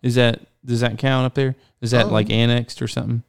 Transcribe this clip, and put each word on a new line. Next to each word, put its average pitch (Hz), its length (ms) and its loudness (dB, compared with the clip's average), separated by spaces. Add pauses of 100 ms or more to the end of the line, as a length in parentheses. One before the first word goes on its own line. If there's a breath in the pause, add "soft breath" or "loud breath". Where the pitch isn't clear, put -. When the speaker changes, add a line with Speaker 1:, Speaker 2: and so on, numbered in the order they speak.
Speaker 1:
Is 120 120 0
that, 120 260 2 (220)
does 120 180 -2
that 120 180 -2
count 131 260 2
up 127 80 -2
there? 131 220 0 (260 soft breath)
Is 117 100 -2
that, 117 140 4
Speaker 2:
Oh. 107 40 -2
Speaker 1:
like, 110 200 2
annexed 120 520 0
or 120 60 -6
something? 120 420 -4